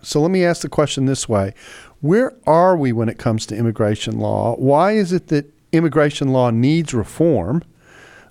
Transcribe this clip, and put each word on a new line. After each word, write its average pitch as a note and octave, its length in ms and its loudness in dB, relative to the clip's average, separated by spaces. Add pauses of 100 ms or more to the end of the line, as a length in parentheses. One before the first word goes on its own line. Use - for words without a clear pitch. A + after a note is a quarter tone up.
So - 180 -2
let E3+ 120 0
me F#3 120 2
ask - 180 0
the D#3 60 -8
question C#3 380 -2
this C3+ 220 -4
way. G2 260 -2 (460)
Where G#3 340 0 (140)
are F3 280 4
we C3+ 160 0
when A2+ 160 0
it A2+ 100 -8
comes A2 280 -2
to G#2 100 -8
immigration A2 640 -2
law? G#2+ 380 -2
Why D3 360 2
is G3+ 200 0
it F3+ 160 -4
that D3 180 -2 (240)
immigration D3 640 0
law B2+ 180 2
needs C#3+ 420 0
reform? B2+ 680 -2 (680)